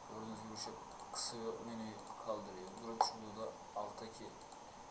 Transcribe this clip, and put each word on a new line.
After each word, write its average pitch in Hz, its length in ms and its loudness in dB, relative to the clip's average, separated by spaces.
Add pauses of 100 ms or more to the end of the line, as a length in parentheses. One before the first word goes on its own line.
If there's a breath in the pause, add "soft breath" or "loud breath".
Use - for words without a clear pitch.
gördüğünüz 110 340 -2
gibi 110 100 -2
bu 110 40 -2
şey 110 160 0 (400)
kısa - 220 4 (300)
menüyü 110 300 0 (300)
kaldırıyor. 98 420 2 (160)
Durum 113 160 0
çubuğu 110 420 4
da 113 80 2 (260)
alttaki 104 540 0 (600)